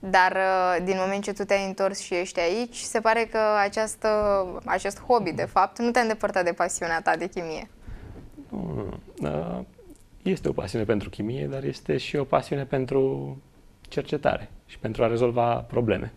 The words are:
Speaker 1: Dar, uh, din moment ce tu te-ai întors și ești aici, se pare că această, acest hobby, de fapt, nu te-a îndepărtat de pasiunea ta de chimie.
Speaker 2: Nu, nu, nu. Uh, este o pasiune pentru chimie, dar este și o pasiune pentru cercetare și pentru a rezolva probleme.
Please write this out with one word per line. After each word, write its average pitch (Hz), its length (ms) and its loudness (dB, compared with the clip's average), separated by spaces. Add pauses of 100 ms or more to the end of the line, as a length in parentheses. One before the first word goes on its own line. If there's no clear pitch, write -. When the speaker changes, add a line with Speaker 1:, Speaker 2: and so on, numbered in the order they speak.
Speaker 1:
Dar, 185 320 6
uh, 185 520 4
din 190 140 0
moment 196 240 0
ce 208 100 -4
tu 196 120 -4
te-ai 196 220 2
întors 190 340 -2
și - 140 -6
ești 180 260 -2
aici, 214 360 0
se - 240 -4
pare 226 300 2
că 226 80 -2 (260)
această, 220 440 -2 (560)
acest 196 380 -2
hobby, 214 300 2
de 165 120 -2
fapt, 190 340 2
nu 240 120 0
te-a 240 120 4
îndepărtat 208 420 0
de 170 80 2
pasiunea 170 500 -2
ta 165 140 2
de 165 120 -4
chimie. 165 420 -8 (800)
Speaker 2:
Nu, - 260 -6
nu, 104 240 -6 (180)
nu. 147 120 -4
Uh, 175 360 -4 (580)
este 185 260 -2
o 139 40 0
pasiune 110 320 -2
pentru 104 240 0
chimie, 120 380 -4
dar 135 180 -6
este 143 320 -2
și - 200 -4
o 143 80 0
pasiune 139 400 0
pentru 135 720 0 (520)
cercetare - 600 -2 (160)
și - 120 -20
pentru 117 260 0
a - 20 6
rezolva 120 500 4
probleme. 117 600 0